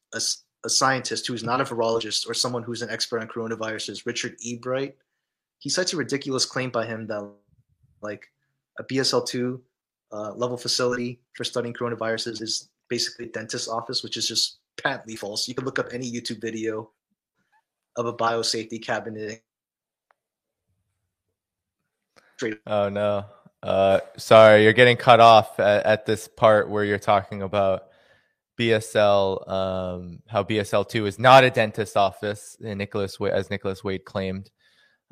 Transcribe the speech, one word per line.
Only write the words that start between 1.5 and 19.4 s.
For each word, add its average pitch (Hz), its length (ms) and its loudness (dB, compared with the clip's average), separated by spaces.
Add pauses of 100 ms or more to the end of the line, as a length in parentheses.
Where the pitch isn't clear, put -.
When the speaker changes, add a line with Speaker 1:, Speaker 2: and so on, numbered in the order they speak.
Speaker 1:
a 135 40 -2
virologist 113 640 -4
or 117 60 -8
someone 123 280 -4
who's 113 200 -10
an 113 60 -10
expert - 320 -6
on 113 60 -12
coronaviruses, 110 800 -10
Richard 120 400 -8
Ebright. 127 480 -8 (640)
He - 100 -12
cites 185 240 -4
a 185 40 -6
ridiculous 139 500 -6
claim 127 240 -6
by 113 160 -4
him 110 220 -10
that, 104 200 -10 (720)
like, 104 300 -14 (480)
a 110 60 -12
B 131 160 -4
S 147 120 0
L 123 100 0
two, 127 380 -6 (520)
uh, 107 220 -10
level 123 220 -6
facility 123 640 -4 (140)
for - 80 -12
studying 117 320 -6
coronaviruses 113 680 -6
is - 260 -8 (200)
basically 120 380 -6
a - 40 -16
dentist's 113 380 -10
office, 113 340 -6
which - 140 -12
is 110 120 -4
just - 300 -4 (180)
patently 123 400 -8
false. 107 320 -8
You 123 60 -10
can 127 100 -6
look 131 140 -6
up 123 140 -4
any 123 180 -10
YouTube 117 300 -10
video 110 500 -8 (1040)
of 120 100 -4
a 117 60 -6
biosafety 113 680 -4
cabinet. 107 600 -10 (3000)